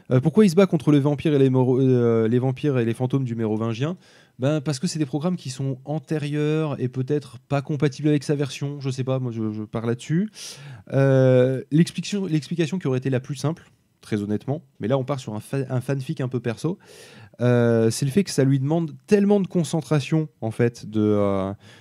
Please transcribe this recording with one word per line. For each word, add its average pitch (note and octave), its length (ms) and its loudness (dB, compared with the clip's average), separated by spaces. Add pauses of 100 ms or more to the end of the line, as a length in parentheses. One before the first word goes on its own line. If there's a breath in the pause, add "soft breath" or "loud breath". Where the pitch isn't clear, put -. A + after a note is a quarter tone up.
(120 loud breath)
Euh, B2+ 80 4
pourquoi D#3+ 260 4
il F#3+ 40 6
se D#3 60 0
bat F#3+ 120 6
contre D#3+ 240 2
les D3 80 6
vampires D3 340 0
et C#3 60 4
les C3+ 100 6
moro-, B2+ 300 2
euh, A#2+ 480 4
les A#2 100 2
vampires C3 400 -2
et A#2 80 2
les A2+ 80 0
fantômes B2+ 300 -2
du A#2 120 -6
mérovingien ? A2+ 600 -4 (420 soft breath)
Ben, D3 200 0
parce C#3 200 -6
que F#3 80 -4
c'est D#3+ 120 -6
des D3+ 60 -2
programmes E3 320 -4
qui C#3 120 -12
sont C3+ 360 -6
antérieurs D3+ 960 -4
et B2+ 80 -2
peut-être C3 500 -6
pas C#3 220 -4
compatibles C#3+ 480 -2
avec D3 140 2
sa D3 120 -2
version, C#3+ 460 -6
je C3+ 80 -4
sais C3 160 -4
pas, C3 140 -2
moi B2+ 120 -6
je, A2 220 -4
je G#2+ 100 -8
pars A2+ 220 -8
là-dessus. D3+ 440 -2 (600 loud breath)
Euh, C3 720 4 (100)
l'explication, F3+ 540 2
l'explication D#3+ 540 -2
qui D3 80 -4
aurait B2+ 100 0
été C3 120 -4
la B2+ 120 0
plus C#3+ 140 -10
simple, - 360 -6 (300)
très G#2 200 -2
honnêtement, G#2 420 -4 (160)
mais G2+ 100 -6
là C#3 80 2
on C3 80 -2
part C#3 140 -6
sur A2 160 -10
un A2 40 -8
fa-, C3+ 300 -6
un B2+ 120 -2
fanfic C#3 380 -6
un C3 80 -4
peu B2+ 120 -4
perso, A#2+ 380 -6 (640 loud breath)
euh, A#2 500 4
c'est - 140 -2
le C3+ 60 -2
fait G3+ 120 2
que - 80 -12
ça C3+ 120 2
lui C3+ 160 4
demande D3 360 -2 (120)
tellement G3+ 320 4
de F#3 80 -2
concentration, D#3 800 0 (140)
en A2+ 100 -4
fait, A#2+ 380 -2
de, G#2+ 100 -2
euh, G2+ 540 2 (280 loud breath)